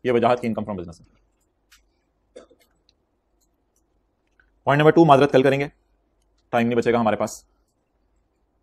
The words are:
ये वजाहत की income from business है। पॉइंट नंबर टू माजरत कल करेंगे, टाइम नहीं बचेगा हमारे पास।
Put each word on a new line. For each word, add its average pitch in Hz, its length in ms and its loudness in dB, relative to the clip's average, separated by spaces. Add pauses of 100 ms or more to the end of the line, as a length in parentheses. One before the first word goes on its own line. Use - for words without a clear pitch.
ये 123 80 -2
वजाहत 120 280 0
की 120 80 -10
income 107 180 -8
from 104 120 -10
business 85 220 -16
है। - 80 -20 (3500)
पॉइंट 139 120 2
नंबर 151 120 4
टू 170 140 4
माजरत 143 260 4
कल 131 120 2
करेंगे, 139 260 -2 (840)
टाइम 117 140 0
नहीं 120 100 -4
बचेगा 117 220 0
हमारे 107 180 0
पास। - 280 -10 (1160)